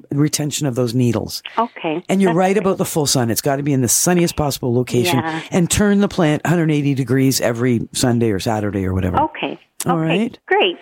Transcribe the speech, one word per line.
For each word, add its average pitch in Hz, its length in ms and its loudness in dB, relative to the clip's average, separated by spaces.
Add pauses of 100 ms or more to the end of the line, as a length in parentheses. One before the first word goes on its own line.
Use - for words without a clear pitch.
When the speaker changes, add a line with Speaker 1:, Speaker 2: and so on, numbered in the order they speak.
(100)
Speaker 1:
retention 147 560 -2
of 123 80 -2
those 120 180 -2
needles. 113 500 0 (140)
Speaker 2:
Okay. 175 540 -4
Speaker 1:
And 196 100 2
you're 185 120 4
Speaker 2:
That's 160 40 0
Speaker 1:
right 185 180 2
Speaker 2:
great. - 80 2
Speaker 1:
about 190 140 0
the 175 80 -2
full 147 220 -2
sun. 120 240 0
It's 104 100 -2
gotta 143 220 -2
be 143 100 0
in 131 80 2
the 120 80 2
sunniest 175 480 0
possible 139 380 -2
location 123 460 2
Speaker 2:
Yeah. 160 200 -6 (100)
Speaker 1:
and 175 200 2
turn 202 300 2
the 202 80 2
plant 151 360 2
a 143 60 0
hundred 165 200 2
eighty 143 220 2
degrees 131 480 2
every 117 540 0
Sunday 120 360 2
or 95 100 0
Saturday 104 440 -2
or 92 80 0
whatever. 92 300 0
Speaker 2:
Okay. - 360 -6 (260)
Speaker 1:
All 170 140 0
Speaker 2:
Okay. 160 80 0
Speaker 1:
right. 185 400 -2
Speaker 2:
Great. 370 340 0